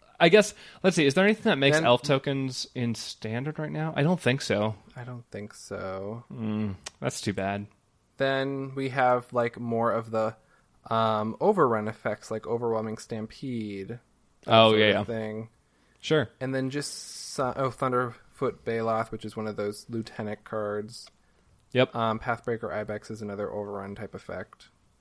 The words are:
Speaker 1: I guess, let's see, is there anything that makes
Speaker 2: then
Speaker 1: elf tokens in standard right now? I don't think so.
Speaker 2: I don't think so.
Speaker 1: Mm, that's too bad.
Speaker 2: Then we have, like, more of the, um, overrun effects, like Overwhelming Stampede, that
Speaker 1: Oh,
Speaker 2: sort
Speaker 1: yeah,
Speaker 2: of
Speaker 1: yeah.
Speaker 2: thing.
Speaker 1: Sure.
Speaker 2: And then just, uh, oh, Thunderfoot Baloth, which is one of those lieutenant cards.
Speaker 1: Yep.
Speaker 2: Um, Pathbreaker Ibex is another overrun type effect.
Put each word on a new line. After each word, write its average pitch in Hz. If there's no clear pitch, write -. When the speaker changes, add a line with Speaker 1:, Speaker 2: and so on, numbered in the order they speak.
Speaker 1:
I 170
guess, 202
let's 185
see, 165
is 139
there 190
anything 214
that 160
makes 139
Speaker 2:
then 160
Speaker 1:
elf 123
tokens 135
in 120
standard 120
right 151
now? 156
I 131
don't 170
think 131
so. 107
Speaker 2:
I 123
don't 123
think 104
so. 98
Speaker 1:
Mm, 107
that's 131
too 107
bad. 98
Speaker 2:
Then 135
we 135
have, 123
like, 120
more 117
of 113
the, 110
um, 110
overrun 135
effects, -
like 110
Overwhelming 113
Stampede, 110
that -
Speaker 1:
Oh, 113
Speaker 2:
sort 110
Speaker 1:
yeah, 107
Speaker 2:
of 101
Speaker 1:
yeah. 104
Speaker 2:
thing. 110
Speaker 1:
Sure. 151
Speaker 2:
And 131
then 131
just, -
uh, 127
oh, 135
Thunderfoot 127
Baloth, 113
which 110
is 107
one 107
of 101
those 104
lieutenant 110
cards. 107
Speaker 1:
Yep. 127
Speaker 2:
Um, 113
Pathbreaker 117
Ibex 104
is 107
another 101
overrun 101
type 101
effect. -